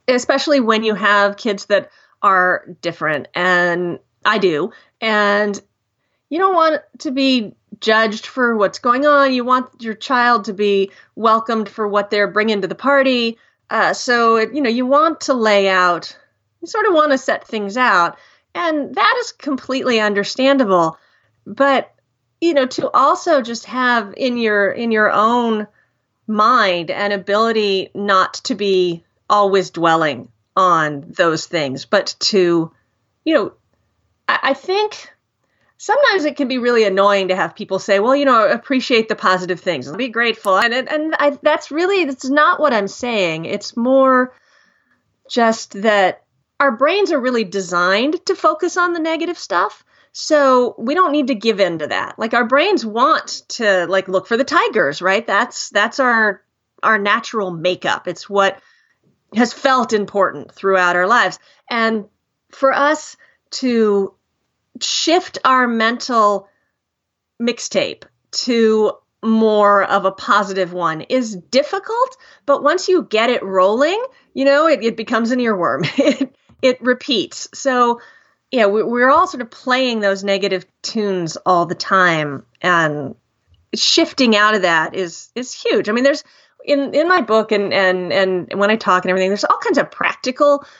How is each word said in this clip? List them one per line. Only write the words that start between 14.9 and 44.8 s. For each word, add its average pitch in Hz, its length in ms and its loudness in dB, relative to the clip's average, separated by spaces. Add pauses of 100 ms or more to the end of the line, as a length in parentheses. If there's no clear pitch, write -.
to 269 120 0
lay 208 340 2
out, 180 480 0 (460)
you 339 40 -14
sort 440 200 -2
of 370 80 2
want 302 180 4
to 262 60 2
set - 280 -4
things 208 300 -6
out. 190 400 2 (380)
And 311 400 -4
that 440 260 0
is - 120 -8
completely 254 680 -4
understandable. 202 1000 0 (480)
But, 269 480 0 (460)
you 330 140 0
know, 262 120 2
to - 240 -6
also 294 520 2
just 233 240 -10
have 240 500 -2
in 247 220 -2
your, 208 340 0
in 233 180 -4
your 214 220 2
own 220 560 0 (580)
mind 214 640 2
an 202 220 -2
ability 202 840 0
not 196 400 0
to - 200 -6
be 185 500 0 (240)
always 196 420 2
dwelling 165 580 0 (280)
on 160 540 0
those 160 360 0
things, 139 380 -6
but - 340 -2
to, 170 540 0 (520)
you 320 100 0
know, 214 180 0 (760)
I, - 160 -6
I 269 120 0
think 415 580 -6 (640)
sometimes 427 480 0
it 302 120 -2
can 277 120 -2
be 262 80 -2
really 240 280 2
annoying 196 440 2
to 185 80 0
have 170 180 -4
people 190 240 -6
say, 202 220 0
"Well, 254 160 2
you 285 80 2
know, 226 240 4
appreciate 233 600 0
the 202 60 -4
positive 180 440 -2
things, 143 320 -6
be 240 160 -6
grateful." 226 480 -2
And, 226 160 2
and, 254 180 -4
and 311 280 -4
I, 285 240 0
that's 311 280 0
really, 359 360 0
that's 262 240 -8
not 311 280 2
what 285 140 2
I'm 202 160 0
saying. 185 560 -4
It's - 320 -8
more 254 560 2 (960)